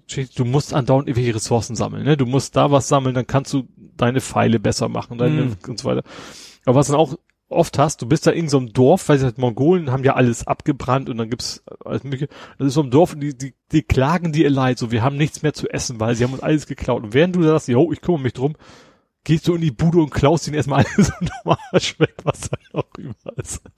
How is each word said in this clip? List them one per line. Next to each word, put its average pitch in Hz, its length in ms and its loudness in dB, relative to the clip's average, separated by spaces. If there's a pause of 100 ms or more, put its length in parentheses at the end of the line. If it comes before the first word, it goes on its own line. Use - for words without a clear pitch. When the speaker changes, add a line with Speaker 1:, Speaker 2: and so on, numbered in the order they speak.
Speaker 1:
Geschichte, - 300 -10
du 127 80 0
musst 131 280 0
andauernd 135 340 2
irgendwelche 120 280 0
Ressourcen 113 400 -2
sammeln, 104 300 -4
ne? 147 120 4
Du 135 80 0
musst 131 300 -2
da 139 160 2
was 135 160 2
sammeln, 131 280 0
dann 123 120 -4
kannst 135 260 -2
du 131 140 -2 (100)
deine 123 420 -2
Pfeile 113 400 2
besser 113 300 -2
machen, 117 300 -8
deine 151 240 2
Speaker 2:
Mhm. 120 120 -4 (120)
Speaker 1:
und 110 120 -10
so 135 100 -8
weiter. 123 140 -2 (640)
Aber 127 120 4
was 147 100 4
dann 143 80 0
auch 156 200 2 (320)
oft - 300 0
hast, 151 240 0
du 123 60 -6
bist 147 180 0
da 156 60 6
in 156 180 -2
so 135 80 4
einem 120 160 -4
Dorf, 135 360 4
weil 143 120 4
halt 127 160 0
Mongolen 135 540 2
haben 131 120 -2
ja 131 120 2
alles 123 320 0
abgebrannt 135 640 -2
und 120 80 -8
dann 113 120 -4
gibt's - 340 -8 (220)
alles - 180 -6
Mögliche. 139 240 -6 (300)
Das 135 120 -2
ist 123 40 0
so 156 80 2
ein 135 80 -4
Dorf 160 240 4
und 151 80 -12
die, 143 160 -6
die, 131 160 -12 (180)
die 156 120 2
klagen 160 480 0
dir 151 180 2
leid, 127 300 2
so, 113 120 -6
"Wir 113 120 0
haben 139 140 0
nichts 151 260 -2
mehr 147 100 0
zu - 160 -8
essen, 123 300 -8
weil 113 160 0
sie 113 80 0
haben 127 100 0
uns 127 80 -10
alles 151 240 0
geklaut." 120 380 -4
Und 104 100 -8
während 175 220 4
du 175 80 2
sagst, 156 240 2
"Jo, 139 240 2
ich 147 100 -6
kümmere 160 200 -2
mich 127 120 -2
drum", 143 220 -2 (680)
gehst - 240 0
du 170 80 2
in 165 60 -4
die 160 100 0
Bude 165 280 2
und 147 120 2
klaust 170 360 2
ihnen 147 80 -6
erstmal 143 340 2
<laughs> - 80 -12
alles 196 220 4
und 180 100 -4
nochmal 719 280 -2 (140)
Arsch - 280 -2
weg, 156 140 0 (100)
was - 260 -6
da - 80 -6 (160)
noch 156 120 -6 (120)
über 143 180 -14 (220)
ist. - 240 -12 (160)